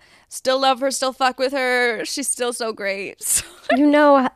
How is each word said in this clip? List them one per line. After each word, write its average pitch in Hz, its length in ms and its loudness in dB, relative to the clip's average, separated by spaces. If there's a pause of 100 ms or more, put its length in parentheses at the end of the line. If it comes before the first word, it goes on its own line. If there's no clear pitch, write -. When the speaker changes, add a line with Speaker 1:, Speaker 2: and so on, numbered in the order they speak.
(300)
Speaker 1:
still 262 300 -2
love 269 200 0
her, 269 100 -2
still 262 240 -4
fuck 254 240 -2
with 262 140 -2
her. 247 520 -2
She's 294 240 -6
still 240 260 -4
so 226 200 -6
great." 196 480 -8
<laughs> - 220 -2 (260)
So - 60 2
Speaker 2:
You 277 100 4
know, 285 500 6